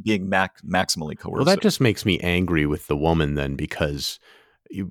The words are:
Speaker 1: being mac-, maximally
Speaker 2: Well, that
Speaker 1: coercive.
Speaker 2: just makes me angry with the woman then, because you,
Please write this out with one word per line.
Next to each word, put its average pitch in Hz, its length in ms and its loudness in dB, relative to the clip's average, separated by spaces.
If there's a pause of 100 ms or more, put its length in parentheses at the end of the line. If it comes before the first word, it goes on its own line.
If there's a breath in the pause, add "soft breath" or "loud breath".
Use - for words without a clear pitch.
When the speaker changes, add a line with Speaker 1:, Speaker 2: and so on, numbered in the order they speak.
Speaker 1:
being 98 260 0
mac-, 95 320 0
maximally 82 640 -2
Speaker 2:
Well, 87 180 -2
that 170 160 4
Speaker 1:
coercive. - 20 -14
Speaker 2:
just 190 200 2
makes 113 240 2
me 92 160 2
angry 87 440 2
with 73 220 -2
the 73 100 0
woman 78 380 2
then, 69 200 -2
because 71 640 -4 (520 soft breath)
you, 98 220 -8